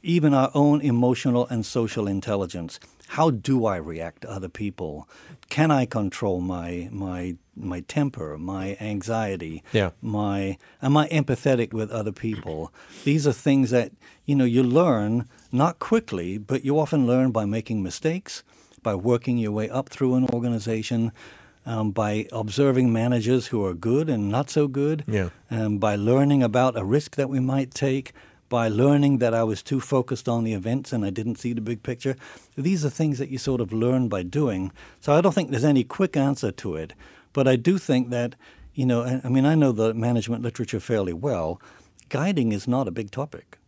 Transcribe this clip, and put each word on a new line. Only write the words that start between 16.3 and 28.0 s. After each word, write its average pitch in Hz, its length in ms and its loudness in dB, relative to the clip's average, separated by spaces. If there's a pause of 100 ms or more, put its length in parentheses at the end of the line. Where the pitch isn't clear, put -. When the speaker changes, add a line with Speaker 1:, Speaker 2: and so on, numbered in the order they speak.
Speaker 1:
but 107 260 -4
you 143 140 2
often 147 280 2
learn 127 260 2
by 107 120 0
making 107 380 -2
mistakes, 160 640 -6 (400)
by 107 100 0
working 120 440 0
your 107 140 0
way 107 180 -2
up 131 180 -4
through 127 260 0
an 127 180 2
organization, 117 800 -2 (540)
um, 110 260 -2
by 104 420 -2
observing 123 600 2
managers 120 560 2
who 107 160 -2
are 92 100 -2
good 117 340 0
and 107 200 0
not 123 220 -2
so 147 180 2
good, 143 400 -2
Speaker 2:
Yeah. 98 220 0 (200)
Speaker 1:
um, 107 280 -2
by 104 180 2
learning 135 480 4
about 123 340 2
a 98 60 -4
risk 135 320 0
that 139 120 0
we 135 120 -2
might 131 320 -2
take, 135 400 -2 (360)